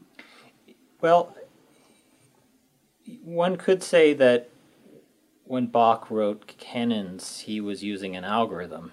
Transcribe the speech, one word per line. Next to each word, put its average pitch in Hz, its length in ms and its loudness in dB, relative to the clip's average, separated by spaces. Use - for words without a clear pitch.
Well, 170 340 2
one 175 320 -2
could 185 280 0
say 156 320 4
that 123 340 4
when 127 240 -4
Bach 113 420 2
wrote 107 480 -4
canons, 104 840 -6
he 107 200 -8
was 101 220 -8
using 98 320 -8
an 90 80 -12
algorithm. 90 680 -6